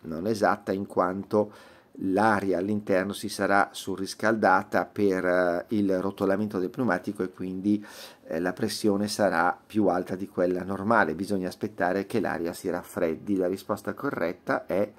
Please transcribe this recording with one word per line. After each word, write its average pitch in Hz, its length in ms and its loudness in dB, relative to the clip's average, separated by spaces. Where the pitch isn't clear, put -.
non 82 260 -8
esatta, 104 460 2
in 95 140 -2
quanto 98 680 0
l'aria 98 560 2
all'interno 101 540 0
si 98 160 -8
sarà 98 440 2
surriscaldata 98 1120 0
per, 95 380 0
eh, 90 440 2
il 98 320 0
rotolamento 98 580 -2
del 90 120 -2
pneumatico 104 520 -2
e 92 80 -4
quindi, 95 540 -2
eh, 82 160 -4
la 90 120 -2
pressione 104 560 0
sarà 87 560 2
più 104 240 2
alta 90 260 0
di 95 140 -8
quella 90 340 0
normale. 98 520 2
Bisogna 92 340 -2
aspettare 95 580 -2
che 113 140 -2
l'aria 82 320 -2
si 90 180 -6
raffreddi. 87 640 -2
La 90 100 2
risposta 101 480 -4
corretta 135 720 -4
è 98 320 0